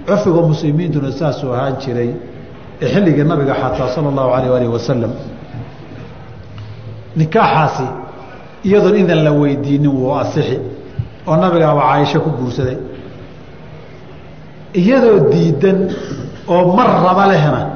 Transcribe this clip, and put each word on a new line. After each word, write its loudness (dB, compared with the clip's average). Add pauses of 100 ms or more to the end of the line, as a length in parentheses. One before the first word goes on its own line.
Curfiga 2
muslimiintuna 0
saasuu -4
ahaan -2
jiray. -4 (680)
Ee -4
xilliga 2
nabiga 0
xataa -2
sallallahu 0
alayhi 0
wa 4
alihi 0
wa -2
sallam. -2 (2000)
Nikaaxaasi 2 (800)
iyadoon 4
idan 4
la 4
weydiinin 2
wuu 0
asixi. 0 (680)
Oo 2
nabiga 4
waa 4
Caaisha 2
ku -2
guursaday. -4 (2000)
Iyadoo 6 (120)
diidan 4 (720)
oo 4 (120)
mar 4 (140)
raba 4
lehna 4 (160)